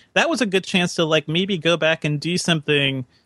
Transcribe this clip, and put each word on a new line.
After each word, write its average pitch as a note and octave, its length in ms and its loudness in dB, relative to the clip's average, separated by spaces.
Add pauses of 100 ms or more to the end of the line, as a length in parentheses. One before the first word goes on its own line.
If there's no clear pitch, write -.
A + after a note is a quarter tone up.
(140)
That A#3 140 2
was D#4 120 -2
a A#3+ 60 2
good F#3 180 0
chance F3+ 320 0
to, E3+ 80 2
like, D#3 240 0
maybe F#3 300 -2
go E3 180 2
back D#3+ 280 0
and D3 160 -2
do F3 160 -2
something, C#3+ 680 0 (220)